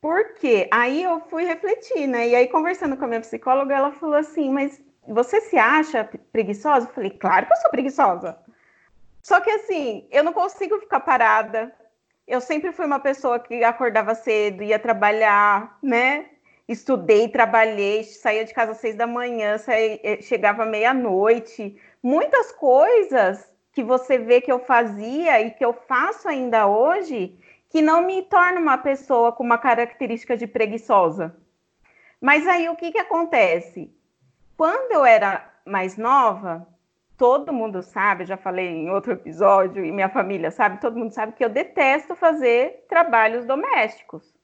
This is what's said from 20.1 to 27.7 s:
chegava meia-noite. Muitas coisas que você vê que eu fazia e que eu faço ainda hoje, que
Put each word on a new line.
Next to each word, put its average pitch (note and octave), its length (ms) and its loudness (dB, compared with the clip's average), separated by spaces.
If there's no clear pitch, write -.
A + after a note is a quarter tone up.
chegava G#3+ 440 -2
meia-noite. A3 1120 -2
Muitas G#4+ 500 0
coisas C4+ 960 2
que C4+ 120 -4
você B3+ 340 0
vê A#3+ 240 4
que C4 100 -4
eu B3 80 0
fazia A#3+ 840 0
e A3+ 100 -4
que - 140 -6
eu A#3+ 80 0
faço C4+ 540 -4
ainda A#3+ 400 0
hoje, B3+ 680 0
que D#4+ 120 0